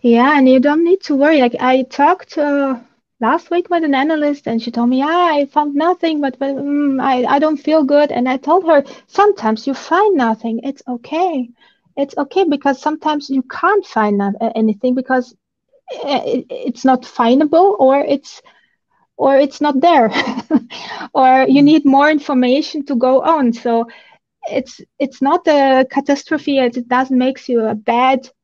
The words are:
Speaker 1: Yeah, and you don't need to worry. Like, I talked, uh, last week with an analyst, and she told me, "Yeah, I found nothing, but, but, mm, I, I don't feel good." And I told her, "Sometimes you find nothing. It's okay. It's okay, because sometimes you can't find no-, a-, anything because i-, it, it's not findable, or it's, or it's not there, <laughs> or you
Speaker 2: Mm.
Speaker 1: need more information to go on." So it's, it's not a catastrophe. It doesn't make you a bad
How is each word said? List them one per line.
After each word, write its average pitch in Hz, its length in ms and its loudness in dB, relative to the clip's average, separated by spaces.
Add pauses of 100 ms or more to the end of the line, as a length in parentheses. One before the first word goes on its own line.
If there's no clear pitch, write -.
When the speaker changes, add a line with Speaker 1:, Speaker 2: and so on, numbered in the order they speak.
Speaker 1:
Yeah, 247 360 4
and 262 100 4
you 262 120 6
don't 294 240 0
need 359 180 2
to 294 140 -4
worry. 285 260 2
Like, 240 180 2
I 254 240 0
talked, 294 540 -2
uh, 285 380 -2 (440)
last 269 300 -2
week 349 200 -4
with 339 140 0
an 285 120 0
analyst, 294 520 -2
and 233 140 -4
she 233 100 -10
told 233 180 -2
me, 254 100 0
"Yeah, 330 380 0
I 285 80 0
found 294 300 -4
nothing, 320 460 -2
but, 269 180 -4
but, 277 160 -4
mm, 285 460 -2
I, 254 240 0 (100)
I 294 40 2
don't 302 180 0
feel 311 260 0
good." 285 280 2
And 247 180 -2
I 262 80 -4
told 320 300 0
her, 294 160 4 (240)
"Sometimes 233 600 0
you 277 60 -4
find 381 420 0
nothing. 226 480 -2
It's 269 240 -10
okay. 262 640 -4 (480)
It's 277 200 -6
okay, 302 260 -2
because 277 360 -2
sometimes 302 500 -4
you 269 120 -2
can't 381 440 -2
find 208 340 0
no-, 202 200 -2
a-, 226 160 -4
anything 220 380 0
because 254 420 -4 (720)
i-, 285 180 -2 (100)
it, 247 160 -4
it's - 360 -8
not 262 180 2
findable, 294 760 2
or 262 200 4
it's, - 420 -4 (760)
or 277 200 2
it's 277 240 0
not 294 200 0
there, 294 280 4
<laughs> - 1040 -6
or 262 340 4
you 269 140 4
Speaker 2:
Mm. 285 100 6
Speaker 1:
need 302 140 2
more 277 260 4
information 285 760 -2
to 285 100 -6
go 254 260 2
on." 277 320 0
So 233 340 -2 (640)
it's, - 300 -8 (180)
it's 277 220 -6
not 311 260 0
a 269 420 4
catastrophe. 285 680 -2
It 247 280 -2
doesn't 262 300 0
make 254 320 -2
you 240 180 0
a 214 80 -4
bad 247 540 0 (140)